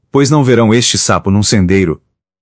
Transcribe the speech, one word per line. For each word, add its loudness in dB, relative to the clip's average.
pois 0
não 2
verão 2
este 0
sapo -2
num 0
sendeiro?" 0